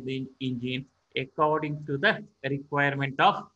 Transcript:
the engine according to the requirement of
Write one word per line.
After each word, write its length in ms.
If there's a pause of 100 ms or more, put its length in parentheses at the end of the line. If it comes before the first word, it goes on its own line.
the 220 (140)
engine 440 (320)
according 720
to 100
the 260 (220)
requirement 760
of 360